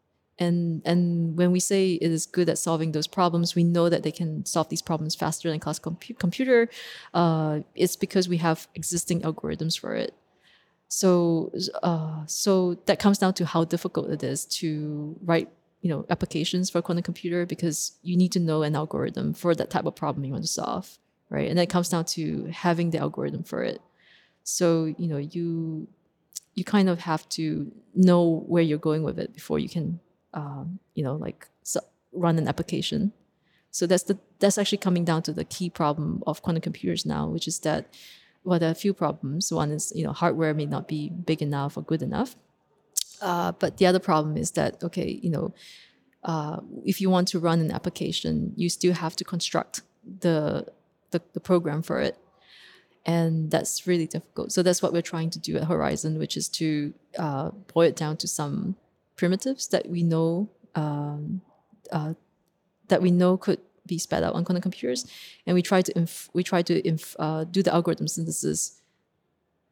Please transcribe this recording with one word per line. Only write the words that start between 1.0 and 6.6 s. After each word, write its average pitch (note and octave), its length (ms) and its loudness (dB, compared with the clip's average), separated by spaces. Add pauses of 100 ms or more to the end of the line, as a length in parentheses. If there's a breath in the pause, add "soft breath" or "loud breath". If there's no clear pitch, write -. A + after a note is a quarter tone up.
when F3+ 160 4
we F3+ 80 4
say F#3+ 320 2
it E3+ 180 0
is D#3+ 160 0
good F3 220 2
at D#3+ 100 2
solving D#3+ 340 0
those D#3 140 -2
problems, E3+ 480 2
we E3+ 100 6
know E3+ 240 4
that E3+ 140 2
they D#3 80 -2
can D#3 360 -4
solve D#3+ 220 0
these E3 140 -6
problems D#3+ 320 -4
faster - 360 -2
than D3+ 100 -2
classical E3 320 -6
compu-, - 260 -12
computer. A#3 520 2 (420 loud breath)